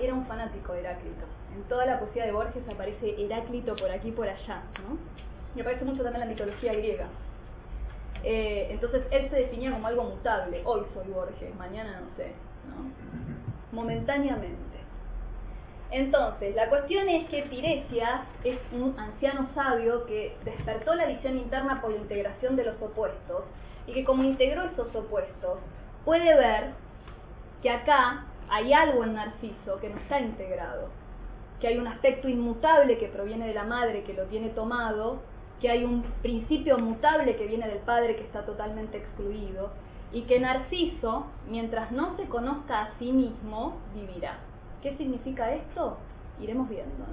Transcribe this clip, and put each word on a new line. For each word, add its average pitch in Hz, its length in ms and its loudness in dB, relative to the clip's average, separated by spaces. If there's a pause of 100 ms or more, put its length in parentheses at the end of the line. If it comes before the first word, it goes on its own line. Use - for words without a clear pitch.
era 254 140 2
un 262 100 0
fanático 226 480 -6
de 180 80 -4
Heráclito. 180 460 -8 (280)
En 202 100 -8
toda 247 200 2
la 262 140 4
poesía 226 260 -4
de 208 80 0
Borges 226 340 -2
aparece 208 560 -4
Heráclito 226 540 -2
por 190 140 0
aquí 190 180 -4
y 220 40 -4
por 226 140 -2
allá, 190 360 -6 (260)
¿no? 285 80 -4 (580)
Y 247 60 -4
aparece 247 240 -2
mucho 262 180 0
también 240 180 -2
la 233 60 -2
mitología 220 460 -2
griega. 214 360 -2 (1160)
Eh, 214 460 0
entonces, 240 400 2
él 269 180 4
se 294 80 0
definía 254 340 2
como 220 160 -2
algo 240 180 2
mutable. 190 600 -2
"Hoy 220 180 2 (120)
soy 190 180 -6
Borges, 180 440 -6
mañana 185 440 -8
no - 160 -12
sé", - 160 -6 (340)
¿no? - 240 -8 (840)
Momentáneamente. 233 1040 0 (1120)
Entonces, 254 640 2
la 220 140 4
cuestión 330 400 4
es 330 200 2
que 285 140 -2
Tiresias 262 800 0 (200)
es 254 160 0 (140)
un 262 260 0
anciano 269 560 0
sabio 240 520 2
que 214 380 -4
despertó 220 500 0
la 339 120 4
visión 262 300 0
interna 262 440 0
por 226 100 -2
la 208 80 0
integración 208 580 0
de 247 80 4
los 220 180 -2
opuestos 196 600 -2 (420)
y 240 60 -8
que 262 120 0
como 262 200 6
integró 269 400 6
esos 254 300 -2
opuestos, 196 640 -2 (460)
puede 330 320 8
ver 220 340 6 (920)
que 254 80 6
acá 262 540 6 (240)
hay 226 240 4
algo 294 320 8
en 220 100 0
Narciso 208 640 -6
que 208 80 -4
no 202 100 -8
está - 200 2
integrado, 185 680 -2 (720)
que 240 80 4
hay 240 100 4
un 240 80 0
aspecto 262 420 4
inmutable 247 680 6
que 208 100 0
proviene 214 380 -4
de 214 80 -2
la 214 100 -2
madre 226 380 0
que 196 120 -8
lo 190 100 -2
tiene 220 240 -4
tomado, 226 720 -2 (400)
que 240 100 4
hay 240 140 4
un 240 180 2 (200)
principio 247 560 4
mutable 240 580 4
que 220 100 -2
viene 220 220 -2
del 202 100 -2
padre 233 380 4
que 220 60 -6
está 208 220 -8
totalmente 214 540 -4
excluido, 202 720 -6 (420)
y 233 100 -2
que 247 180 6
Narciso, 262 840 0 (220)
mientras 226 440 -2
no 339 240 0
se 392 80 -4
conozca 247 580 -2
a 214 160 -6
sí 240 140 -2
mismo, 233 640 0 (180)
vivirá. 185 440 -8 (440)
¿Qué 277 140 -2
significa 254 560 -2
esto? - 460 -4 (420)
Iremos 220 280 -2
viendo, - 440 -6